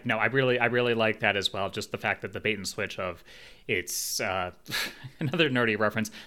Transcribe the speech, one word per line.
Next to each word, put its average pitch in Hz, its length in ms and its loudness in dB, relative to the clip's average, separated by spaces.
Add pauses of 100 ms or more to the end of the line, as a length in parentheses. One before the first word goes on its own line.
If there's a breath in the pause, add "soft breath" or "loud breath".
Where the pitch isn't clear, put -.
no, 117 120 0
I 110 80 2
really, 127 320 4
I 120 80 2
really 120 300 2
like 110 240 2
that 104 180 4
as 95 160 0
well. 98 160 -2
Just 101 220 -6
the 113 60 -4
fact 101 260 -2
that 98 100 -8
the - 60 -8
bait 110 180 0
and 92 100 -8
switch - 300 -6
of 90 260 -6 (440 loud breath)
it's, - 540 -4
uh, 92 300 -2 (340)
<laughs> - 340 -14
another 160 300 2
nerdy 117 280 2
reference. 107 320 0 (180 loud breath)